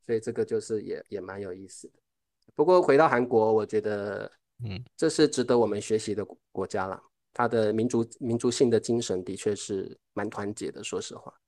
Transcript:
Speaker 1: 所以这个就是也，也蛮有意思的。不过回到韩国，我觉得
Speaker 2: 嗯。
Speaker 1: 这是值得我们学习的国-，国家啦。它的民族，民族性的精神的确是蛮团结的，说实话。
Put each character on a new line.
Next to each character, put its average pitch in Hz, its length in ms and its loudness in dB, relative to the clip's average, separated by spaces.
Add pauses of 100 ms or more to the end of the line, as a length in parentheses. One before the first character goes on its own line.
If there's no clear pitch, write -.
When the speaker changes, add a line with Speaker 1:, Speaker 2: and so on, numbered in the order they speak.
Speaker 1:
所 117 100 -2
以 110 40 0
这 113 120 -6
个 110 140 -2
就 113 140 -2
是 107 240 -4
也， 92 260 -10
也 101 120 -8
蛮 95 200 -12
有 92 120 -10
意 95 140 -16
思 - 200 -20
的。 - 60 -20 (640)
不 151 80 2
过 180 180 8
回 139 160 6
到 156 120 6
韩 123 180 2
国， 113 260 4
我 107 120 2
觉 107 160 0
得 104 500 -6 (320)
Speaker 2:
嗯。 107 200 -10 (120)
Speaker 1:
这 160 140 0
是 156 180 6
值 135 160 0
得 123 140 4
我 117 80 6
们 104 160 -4
学 107 160 0
习 107 160 -2
的 98 100 -4
国-， - 140 -14 (140)
国 95 160 -4
家 95 200 -4
啦。 95 140 -8 (320)
它 120 140 2
的 110 260 2
民 113 160 0
族， 117 180 0 (120)
民 117 180 -2
族 123 120 0
性 120 200 2
的 113 100 4
精 117 220 -2
神 92 220 -4
的 92 120 -8
确 104 200 -4
是 95 420 -8 (160)
蛮 104 160 -6
团 104 240 -8
结 - 180 -8
的， - 120 -16
说 92 180 -8
实 - 140 -14
话。 - 180 -20 (140)